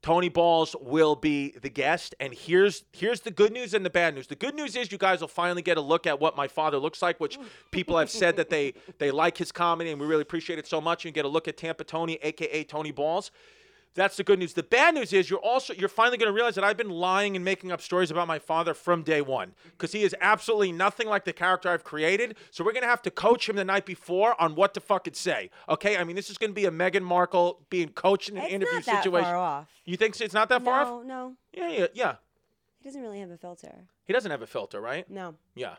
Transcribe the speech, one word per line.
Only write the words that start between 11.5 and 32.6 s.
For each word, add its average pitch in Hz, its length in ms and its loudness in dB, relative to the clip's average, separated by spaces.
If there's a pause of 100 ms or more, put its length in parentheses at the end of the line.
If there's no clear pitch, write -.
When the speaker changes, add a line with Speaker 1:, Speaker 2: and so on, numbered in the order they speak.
Speaker 1:
Tampa 160 260 -8
Tony, 165 380 -4
A 156 100 -4
K 160 140 -6
A 151 180 -4
Tony 151 280 -8
Balls. 156 380 -4 (640)
That's 190 220 0
the 202 60 -4
good 196 160 6
news. 175 140 -4
The 165 100 -4
bad 302 320 6
news 254 180 -2
is 190 160 4
you're 190 120 -2
also, 254 340 0
you're 190 140 -2
finally 240 280 4
gonna 214 140 2
realize 220 240 2
that 190 80 0
I've 202 140 4
been 214 140 -4
lying 185 440 0
and 180 100 -4
making 185 280 -4
up 165 80 -6
stories 180 320 0
about 170 160 0
my 156 100 -2
father 165 340 0
from 170 300 0
day 151 180 2
one, 127 320 -4 (260)
'cause 160 120 -6
he 208 140 0
is 180 160 2
absolutely 208 500 2
nothing 202 380 -2
like 202 160 -2
the 180 80 -6
character 180 360 0
I've 170 140 0
created. 196 540 -2 (160)
So - 100 -8
we're 214 100 0
gonna 247 140 -2
have 240 160 2
to 170 80 -4
coach 226 380 2
him 208 80 -2
the 196 80 0
night 196 220 0
before 190 540 0
on 160 140 2
what 196 200 4
to - 60 -6
fucking - 340 -2
say. 113 360 -4 (180)
Okay? 196 280 0
I 180 80 0
mean, 170 100 -8
this 196 160 -8
is 196 80 -14
gonna 214 140 -2
be 196 140 -2
a 175 40 2
Meghan 175 320 0
Markle 175 680 2
being 175 200 -2
coached 190 400 2
in 202 80 -10
an - 80 -6
Speaker 2:
It's 359 80 -4
Speaker 1:
interview 269 240 -2
Speaker 2:
not - 100 -4
that 208 160 2
Speaker 1:
situation. 180 220 2
Speaker 2:
far 175 120 0
off. 156 320 -2 (160)
Speaker 1:
You 175 120 -6
think 220 240 0
it's 208 140 -4
not 214 160 2
that 247 120 4
far 254 220 4
Speaker 2:
No, 240 160 -6
Speaker 1:
off? 233 40 -18
Speaker 2:
no. 254 320 -10 (160)
Speaker 1:
Yeah, 349 180 -6
yeah, 220 220 0
yeah. 208 220 -2 (640)